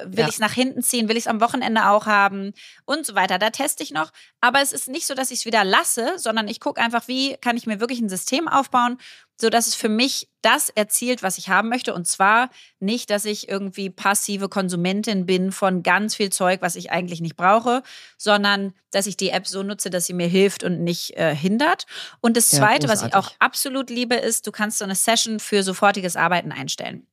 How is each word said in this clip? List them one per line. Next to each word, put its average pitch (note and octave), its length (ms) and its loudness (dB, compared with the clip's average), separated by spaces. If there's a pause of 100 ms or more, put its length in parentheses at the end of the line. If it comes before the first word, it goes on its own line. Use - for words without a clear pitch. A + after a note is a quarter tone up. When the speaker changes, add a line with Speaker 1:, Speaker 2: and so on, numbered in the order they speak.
Speaker 1:
will F#3 140 -4
Speaker 2:
Ja. - 80 2
Speaker 1:
ich's - 100 -4
nach G#3+ 160 2
hinten B3+ 300 0
ziehen? A3+ 260 0
Will A3+ 80 2
ich's - 80 -4
am A3 160 0
Wochenende A3 460 2
auch G#3 180 4
haben? G3+ 480 2 (320)
Und D4 220 -4
so G#3 80 -10
weiter. F#3 240 2
Da G#3+ 100 2
teste C#4+ 320 -4
ich D4 80 -8
noch. D4+ 220 -4 (300)
Aber B3 200 4
es C#4 100 0
ist - 160 -8
nicht C#4 200 -8
so, C#4 80 -6
dass C4 160 -4
ich's - 140 -6
wieder A3 180 4
lasse, B3+ 560 0
sondern A3 280 -2
ich A3 120 -8
guck C#4+ 180 -4
einfach, A#3 300 0
wie C4 300 -2
kann A#3+ 200 -2
ich - 80 -8
mir G#3+ 140 -4
wirklich A#3+ 200 -4
ein A3 100 -2
System C4 380 -4
aufbauen, B3 520 0 (420)
sodass A3+ 240 2
es - 80 -4
für - 160 -2
mich A#3 400 -2 (140)
das B3 260 4
erzielt, A#3 540 -2
was F#3 160 -4
ich F#3+ 100 -12
haben G3+ 200 4
möchte. B3 260 -2
Und F3 100 -6
zwar A3 440 4 (300)
nicht, A3+ 300 -4
dass G#3 160 0
ich G#3 240 -6
irgendwie G3 400 -6
passive G3 580 0
Konsumentin F#3 800 0
bin F#3 260 2
von F#3 300 0
ganz G3 340 2
viel G3+ 140 0
Zeug, F#3 320 0
was F3+ 140 -2
ich F3 160 -10
eigentlich F3 280 -4
nicht E3 160 -6
brauche, A#3 460 2 (360)
sondern G3+ 560 2 (180)
dass G3 160 0
ich F#3+ 100 -8
die F#3 140 -2
App F#3+ 160 -2
so F#3+ 160 -6
nutze, G#3 260 -6
dass F3 160 -2
sie F#3 80 -6
mir F3 140 0
hilft F#3+ 360 4
und F3 200 -2
nicht, E3+ 340 -4
äh, D#3+ 160 2
hindert. A3 540 0 (340)
Und A#3 160 4
das A#3 140 4
Speaker 2:
Ja, C#3+ 80 4
Speaker 1:
Zweite, A#3+ 300 4
was G#3+ 120 2
ich - 140 -2
auch G3 60 6
Speaker 2:
großartig. - 200 -8
Speaker 1:
absolut B3+ 480 0
liebe, A#3+ 260 -2
ist, A3+ 300 -2
du G#3 60 -8
kannst G#3+ 260 -4
so G#3 80 -4
eine F#3+ 100 -4
Session A3+ 440 0
für G3+ 240 0
sofortiges F#3+ 520 2
Arbeiten E3+ 360 0
einstellen. - 600 -10